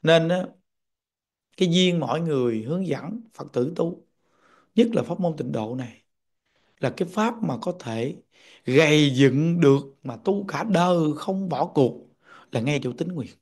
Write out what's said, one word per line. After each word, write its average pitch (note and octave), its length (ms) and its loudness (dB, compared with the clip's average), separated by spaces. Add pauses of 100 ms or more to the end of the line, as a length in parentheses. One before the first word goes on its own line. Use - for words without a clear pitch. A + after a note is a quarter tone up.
Nên D#3+ 280 4
á, F3+ 160 -2 (1120)
cái F#3 140 2
duyên F3+ 280 2
mọi C#3 220 -2
người B2 420 -2
hướng E3+ 240 -4
dẫn D#3 340 -8 (120)
Phật D3 200 -14
tử C3+ 220 -2
tu, E3+ 280 -4 (720)
nhất A3+ 180 4
là B3+ 100 0
pháp F3+ 160 -8
môn F3 180 -2
tịnh B2 140 -8
độ A2+ 240 -6
này, B2 260 -12 (760)
là C3 100 -2
cái E3+ 180 -6
pháp A3 360 -2
mà C3+ 140 -2
có F3 220 -6
thể A#2+ 360 -6 (500)
gầy D3 500 4
dựng C#3+ 460 4
được C#3 420 4
mà A#2+ 140 -10
tu G3+ 300 -2
cả D3 160 -6
đời F3 540 2
không F#3+ 320 -6
bỏ C#3+ 160 -2
cuộc - 420 0 (440)
là A#2 100 -2
ngay C#3+ 220 -2
chỗ B2+ 140 -4
tín E3 100 -6
nguyện. D#3 240 -8 (100)